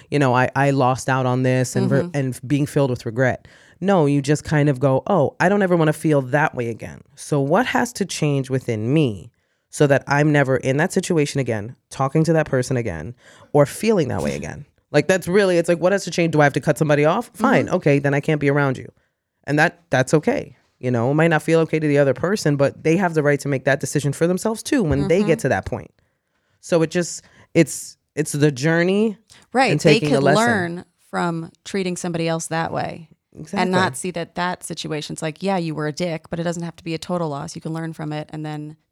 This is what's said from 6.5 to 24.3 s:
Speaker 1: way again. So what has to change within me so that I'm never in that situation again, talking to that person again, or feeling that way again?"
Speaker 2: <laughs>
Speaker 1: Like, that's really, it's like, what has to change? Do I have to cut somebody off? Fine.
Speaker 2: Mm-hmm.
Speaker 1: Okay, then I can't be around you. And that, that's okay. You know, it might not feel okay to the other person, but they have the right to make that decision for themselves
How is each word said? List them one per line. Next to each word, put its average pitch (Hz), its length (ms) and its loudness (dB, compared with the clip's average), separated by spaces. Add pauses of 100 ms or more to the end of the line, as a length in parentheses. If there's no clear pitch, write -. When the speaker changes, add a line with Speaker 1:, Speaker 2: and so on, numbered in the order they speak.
Speaker 1:
way 120 140 -4
again. - 320 -12 (140)
So - 260 -4
what 175 260 2
has 247 260 -2
to 196 120 -4
change 139 440 -2
within 123 440 -2
me 113 380 0 (380)
so 147 180 2
that 135 200 2
I'm 147 240 2
never 135 260 2
in 135 200 -2
that 170 160 0
situation 156 460 0
again, 117 360 -4 (140)
talking 143 360 0
to 165 80 2
that 156 120 2
person 127 320 -2
again, 98 380 -6 (380)
or 143 120 6
feeling 208 440 0
that 98 140 -2
way 71 120 -2
again?" 76 360 -10
Speaker 2:
<laughs> - 40 -20 (180)
Speaker 1:
Like, 147 140 2
that's 185 180 0
really, 185 320 2
it's 170 120 2
like, 170 100 0
what 180 140 2
has 196 100 0
to 170 80 -8
change? 165 220 0
Do 151 80 4
I - 20 6
have 143 80 4
to 147 80 -2
cut 151 180 0
somebody 147 280 2
off? 190 280 0
Fine. 214 340 2
Speaker 2:
Mm-hmm. 175 80 0
Speaker 1:
Okay, 147 240 2
then 139 140 0
I 143 60 0
can't 147 220 -2
be 143 80 2
around 139 280 0
you. - 140 -16 (540)
And 147 120 -2
that, 165 220 2 (100)
that's - 240 0
okay. 170 440 -2 (220)
You 123 120 -4
know, 123 200 0
it - 20 0
might 160 160 4
not 156 120 2
feel 165 200 2
okay 160 180 -2
to 151 80 0
the 143 100 2
other 139 160 4
person, 165 440 0
but - 260 -2
they 160 140 2
have 180 160 0
the 156 100 2
right 143 160 2
to - 80 -8
make 135 160 -2
that 139 160 2
decision 143 320 -2
for 165 160 0
themselves 220 340 -2